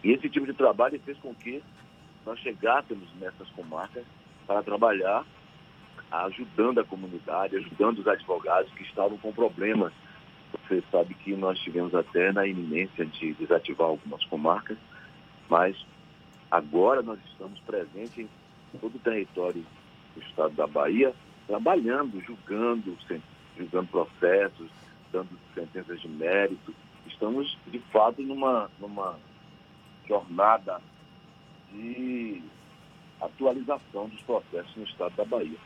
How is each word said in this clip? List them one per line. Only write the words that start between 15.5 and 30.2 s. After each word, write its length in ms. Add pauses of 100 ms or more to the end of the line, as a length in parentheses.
agora 520
nós 180 (120)
estamos 280
presentes 680 (460)
em 60
todo 160
o 40
território 640 (520)
do 60
estado 340
da 120
Bahia, 460 (340)
trabalhando, 720
julgando, 800 (100)
sen-, 140 (360)
julgando 300
processos, 840 (420)
dando 180 (260)
sentenças 460
de 80
mérito. 640 (340)
Estamos, 500 (100)
de 120
fato, 420
numa, 560
numa 400 (880)
jornada 760 (880)